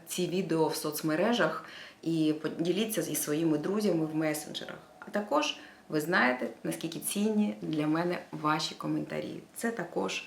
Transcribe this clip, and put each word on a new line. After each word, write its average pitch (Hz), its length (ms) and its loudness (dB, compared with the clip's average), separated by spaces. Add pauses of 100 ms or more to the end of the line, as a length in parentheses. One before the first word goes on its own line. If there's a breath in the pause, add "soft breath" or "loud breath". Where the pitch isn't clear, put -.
ці 180 200 0
відео 160 400 2
в 151 80 -2
соцмережах 165 880 2 (360 loud breath)
і 156 400 4
поділіться 175 600 0
зі 147 140 -4
своїми 151 420 2
друзями 180 480 2
в 156 100 -4
месенджерах. - 600 -2 (220)
А - 100 -14
також 294 480 0 (320 loud breath)
ви 156 120 2
знаєте, 170 480 2 (140)
наскільки 165 360 -4
цінні 208 600 2
для 156 260 0
мене 175 320 2 (120)
ваші 156 440 0
коментарі. 151 640 -4 (160)
Це 233 160 -2
також 190 560 -4